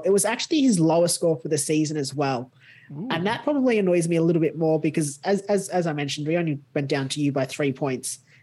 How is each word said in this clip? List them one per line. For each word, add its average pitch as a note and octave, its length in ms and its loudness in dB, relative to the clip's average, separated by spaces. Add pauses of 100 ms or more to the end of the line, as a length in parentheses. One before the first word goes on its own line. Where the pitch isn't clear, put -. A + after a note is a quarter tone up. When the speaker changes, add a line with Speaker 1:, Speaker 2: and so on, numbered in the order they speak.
Speaker 1:
It F#3 60 4
was G3+ 120 4
actually B3+ 380 0
his A#3 180 4
lowest E3 360 4
score E3 200 2
for D3+ 140 -10
the D3+ 80 0
season D#3 400 0
as C3+ 180 -4
well. C3+ 340 -2 (440)
Speaker 2:
Ooh. E3+ 160 -10
Speaker 1:
And F3 160 -2
that A3+ 200 -2
probably B3+ 340 2
annoys F3 300 2
me E3+ 80 2
a E3 40 2
little E3 200 2
bit D#3 160 0
more D#3+ 200 2
because D3+ 460 -2
as, G3 200 0
as, G3 260 -2
as E3+ 180 0
I D#3 60 -2
mentioned, D3 340 -4
we D#3+ 80 0
only D#3+ 240 -2 (140)
went C#3 160 -2
down C3+ 200 -2
to D3 120 -4
you C#3+ 100 2
by C3+ 140 -2
three C#3+ 260 -2
points. C3 480 -6 (240)